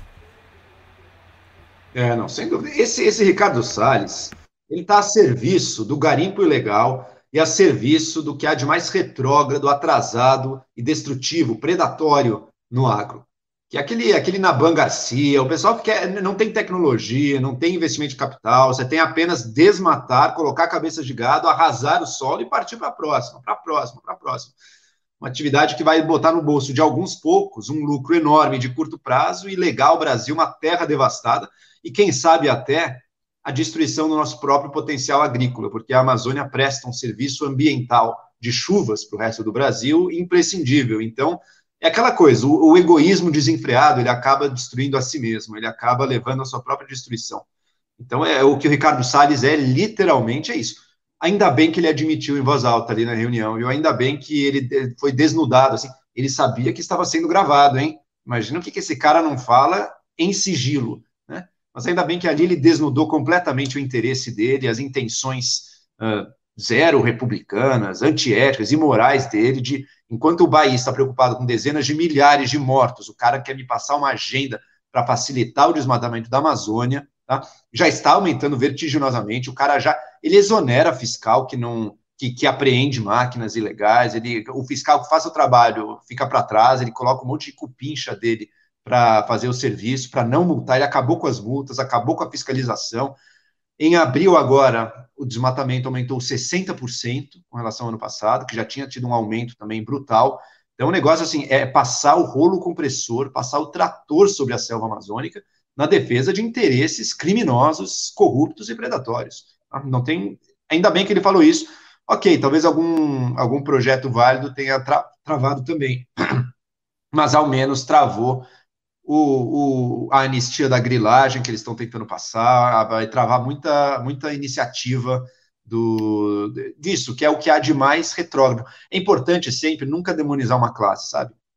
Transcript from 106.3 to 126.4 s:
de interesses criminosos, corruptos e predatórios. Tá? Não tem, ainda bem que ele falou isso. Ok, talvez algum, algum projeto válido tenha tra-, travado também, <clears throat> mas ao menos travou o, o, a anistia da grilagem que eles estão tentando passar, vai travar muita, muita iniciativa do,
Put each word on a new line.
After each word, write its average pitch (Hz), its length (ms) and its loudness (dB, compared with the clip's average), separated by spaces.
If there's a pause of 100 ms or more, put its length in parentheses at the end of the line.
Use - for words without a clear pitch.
de 190 80 -4
interesses 160 720 -2
criminosos, 156 1000 0
corruptos 214 540 0
e 233 60 -10
predatórios. 196 840 -8 (120)
Tá? 139 140 -10
Não 127 200 -2
tem, 175 360 -6 (300)
ainda 175 200 4
bem 190 160 2
que 208 80 0
ele 185 80 2
falou 190 220 6
isso. 165 240 6 (400)
Ok, 170 320 4
talvez 143 260 2
algum, 151 760 0
algum 127 240 0
projeto 131 460 0
válido 127 440 2
tenha 135 300 -2
tra-, 139 240 -2 (160)
travado 139 400 -2
também, 135 440 -4 (100)
<clears throat> - 960 -8
mas 147 220 2
ao 151 120 4
menos 131 360 0
travou 127 600 2 (600)
o, 135 1040 0
o, 131 60 -8
a 135 80 6
anistia 131 480 -2
da 127 100 4
grilagem 123 640 2
que 123 80 -8
eles 110 120 -8
estão 117 140 -12
tentando 113 300 -12
passar, 117 800 0
vai 113 220 -4
travar 120 360 0
muita, 143 560 -2
muita 139 340 -8
iniciativa 127 920 -6 (400)
do, 107 880 -2 (240)